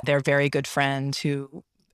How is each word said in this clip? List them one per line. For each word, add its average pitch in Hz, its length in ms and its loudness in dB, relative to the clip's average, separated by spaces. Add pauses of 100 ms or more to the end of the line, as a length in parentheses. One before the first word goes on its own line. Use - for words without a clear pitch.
their 143 140 4
very 143 300 2
good 139 180 -2
friend 139 480 0
who 139 480 -6 (300)